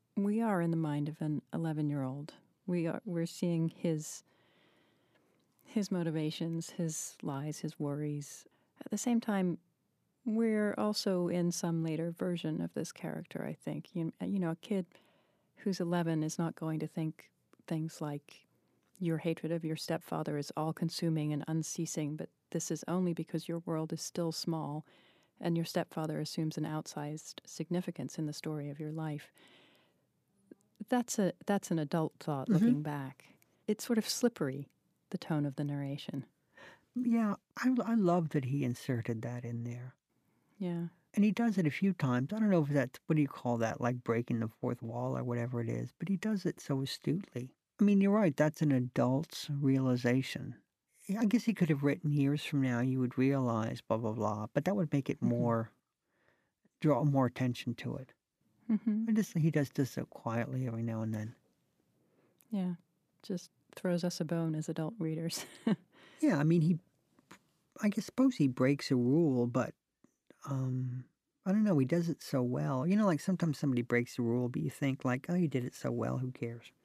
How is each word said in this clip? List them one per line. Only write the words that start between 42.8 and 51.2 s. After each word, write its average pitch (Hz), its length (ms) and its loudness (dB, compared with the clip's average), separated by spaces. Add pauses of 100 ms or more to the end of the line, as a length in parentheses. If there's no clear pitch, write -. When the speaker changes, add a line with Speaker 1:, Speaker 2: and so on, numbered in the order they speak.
Speaker 2:
what 160 100 2
do 151 60 6
you 139 60 4
call 120 300 -2
that, 113 220 0
like 123 240 0
breaking 117 360 0
the 113 100 -2 (100)
fourth 123 220 -4
wall 120 360 -4
or 123 60 -2
whatever 120 380 -2
it 113 80 -2
is, 117 300 -4
but 165 100 -6
he 196 80 2
does 214 280 -2
it - 140 -2
so 135 220 -2
astutely. 135 720 -4 (280)
I 214 40 6
mean, 202 180 6
you're 196 100 6
right, 202 240 4
that's 156 260 2
an 151 100 4
adult's 127 800 0
realization. 131 1080 2 (520)
Yeah, 208 140 0